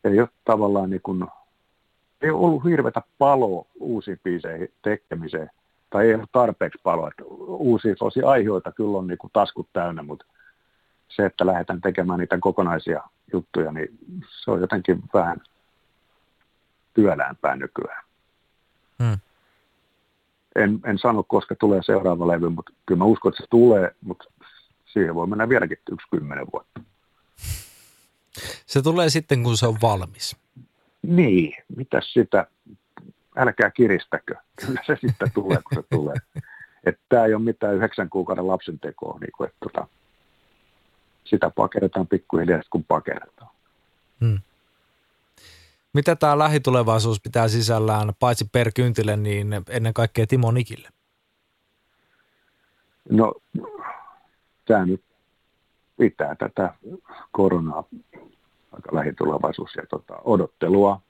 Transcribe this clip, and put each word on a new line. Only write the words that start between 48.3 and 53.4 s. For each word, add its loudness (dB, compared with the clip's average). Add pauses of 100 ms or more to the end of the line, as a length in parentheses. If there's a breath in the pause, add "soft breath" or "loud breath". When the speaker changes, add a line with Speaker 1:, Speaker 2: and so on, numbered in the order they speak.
Speaker 2:
Per 2
Kyntille, 0
niin -2 (200)
ennen -2
kaikkea 0
Timo 2
Nikille? -4 (2250)
Speaker 1:
No, 4 (1300 loud breath)